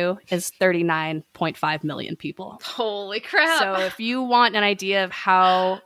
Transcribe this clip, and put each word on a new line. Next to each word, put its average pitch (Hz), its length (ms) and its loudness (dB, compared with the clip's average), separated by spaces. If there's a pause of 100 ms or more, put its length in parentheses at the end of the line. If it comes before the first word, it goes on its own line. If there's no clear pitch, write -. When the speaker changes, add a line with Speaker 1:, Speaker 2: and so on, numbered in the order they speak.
(180)
Speaker 1:
Mm-hmm. - 160 -8
Speaker 2:
is 175 160 -2
thirty-nine 165 720 0 (120)
point 160 240 -4
five 151 260 -2
million 143 320 -6
people. 190 480 -12
Speaker 1:
Holy 208 560 -6
crap. 320 400 0
Speaker 2:
So 196 140 0 (100)
if 185 160 -6
you 240 220 -2
want 240 340 4
an 208 80 2
idea 196 400 0
of 180 80 -6
how 185 720 4